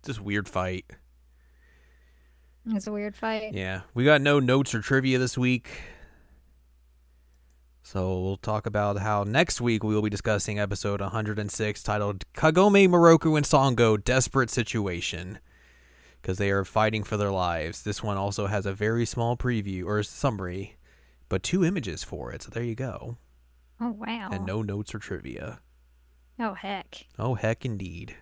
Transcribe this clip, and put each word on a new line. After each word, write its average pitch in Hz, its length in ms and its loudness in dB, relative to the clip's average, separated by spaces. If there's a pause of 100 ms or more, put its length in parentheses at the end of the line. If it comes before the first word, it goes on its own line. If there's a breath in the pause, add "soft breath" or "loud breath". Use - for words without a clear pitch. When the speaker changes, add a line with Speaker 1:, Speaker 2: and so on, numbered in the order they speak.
Speaker 1:
Just 120 160 -8
weird 101 260 -2
fight. 92 380 -4 (1800)
Speaker 2:
It's 214 220 -2
a 214 60 -6
weird 208 240 -6
fight. 220 360 -4
Speaker 1:
Yeah. 95 280 -4 (120)
We 120 120 2
got 147 160 8
no 147 180 6
notes 131 340 2
or 113 60 0
trivia 131 400 2
this 127 180 0
week. 123 320 2 (2250 loud breath)
So 92 380 -2
we'll 98 160 -2
talk 107 280 -4
about 104 340 0
how 104 240 0
next 127 360 0
week 117 240 2
we 107 100 0
will 107 80 2
be 107 80 0
discussing 104 500 -2
episode 101 420 -2
a 98 80 -4
hundred 107 300 -4
and 104 120 -6
six 107 320 -4
titled 104 400 -2 (100)
Kagome, 190 540 6
Moroku, 165 480 8
and 147 100 2
Sango, 120 560 4
Desperate 127 480 2
Situation. 95 920 -4 (840 soft breath)
'Cause 92 160 -4
they 101 140 2
are 98 120 2
fighting 110 400 0
for 107 140 -4
their 101 140 0
lives. 85 520 -2
This 104 180 -4
one 104 140 -2
also 101 320 -2
has 101 180 -2
a 98 80 -2
very 110 320 0
small 120 300 -2
preview 98 500 -4
or 107 180 0
summary, 98 720 -6 (520 soft breath)
but 95 120 -2
two 185 240 2
images 143 380 -4
for 65 280 -10
it. - 120 -10
So - 80 -16
there 120 120 -6
you 117 120 -4
go. 120 420 -8 (640)
Speaker 2:
Oh, 240 120 -4
wow. 214 400 -10
Speaker 1:
And 95 140 -6
no 101 160 -4
notes 101 320 -6
or 110 60 -8
trivia. - 640 -10 (760)
Speaker 2:
Oh, 220 160 -6
heck. - 540 -12 (100)
Speaker 1:
Oh, 117 160 -2
heck 113 320 -2
indeed. 98 560 -8